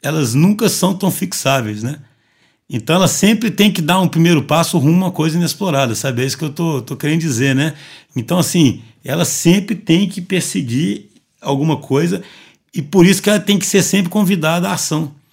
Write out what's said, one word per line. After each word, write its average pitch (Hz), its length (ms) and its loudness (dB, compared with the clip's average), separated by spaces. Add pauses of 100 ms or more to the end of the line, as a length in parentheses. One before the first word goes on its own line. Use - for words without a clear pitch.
elas 143 320 -2
nunca 208 360 2
são 196 240 0
tão 190 180 -2
fixáveis, 131 720 -2
né? 147 160 -6 (680)
Então, 151 260 -2
ela 190 120 2
sempre 214 440 2
tem 202 180 2
que 180 120 -2
dar 170 180 2
um 180 80 2
primeiro 165 360 2
passo 160 340 0
rumo 160 260 4
a 185 40 -2
uma 175 40 -2
coisa 160 260 -2
inexplorada, 151 560 -2
sabe? 123 300 -4
É - 20 -2
isso 135 120 -6
que 160 80 -6
eu 147 40 -6
tô, 151 320 -4
tô 135 140 -10
querendo 156 240 -2
dizer, 135 340 0
né? 143 200 0 (420)
Então, 131 240 -2
assim, 151 420 2 (220)
ela 151 220 -2
sempre 190 500 0
tem 175 320 0
que - 140 -10
perseguir 175 880 -4 (320)
alguma 143 360 0
coisa 170 460 -2 (500)
e 160 80 -6
por 175 240 4
isso 196 160 4
que - 80 0
ela 208 100 2
tem 202 200 0
que - 60 -6
ser 196 180 2
sempre 190 260 0
convidada 175 600 0
à 196 40 -2
ação. 156 400 -4 (200)